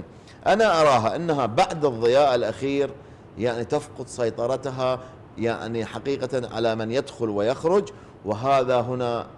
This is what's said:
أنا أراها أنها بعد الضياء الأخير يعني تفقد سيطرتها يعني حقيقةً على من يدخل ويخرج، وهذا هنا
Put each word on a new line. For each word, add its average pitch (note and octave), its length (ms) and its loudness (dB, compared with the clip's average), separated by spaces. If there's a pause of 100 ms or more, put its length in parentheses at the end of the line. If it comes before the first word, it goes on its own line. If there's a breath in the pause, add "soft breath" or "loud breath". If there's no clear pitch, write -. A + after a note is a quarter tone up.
(460 loud breath)
أنا F#3+ 340 4
أراها A#2+ 360 4
أنها D3+ 300 0
بعد D3+ 380 0
الضياء B2+ 500 4
الأخير C3 560 0 (480 loud breath)
يعني A#2 260 -2
تفقد C#3+ 440 -6
سيطرتها B2+ 920 -2 (380 loud breath)
يعني A2+ 460 -2
حقيقةً B2+ 680 -4
على A2+ 200 0
من A2 160 -4
يدخل A#2+ 380 -4
ويخرج، B2+ 600 0 (360 loud breath)
وهذا B2+ 560 2
هنا A#2+ 460 -2 (120)